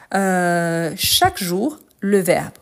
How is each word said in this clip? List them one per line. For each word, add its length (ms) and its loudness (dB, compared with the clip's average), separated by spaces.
Euh, 840 0
chaque 460 0
jour 360 -2
le 180 2
verbe 440 0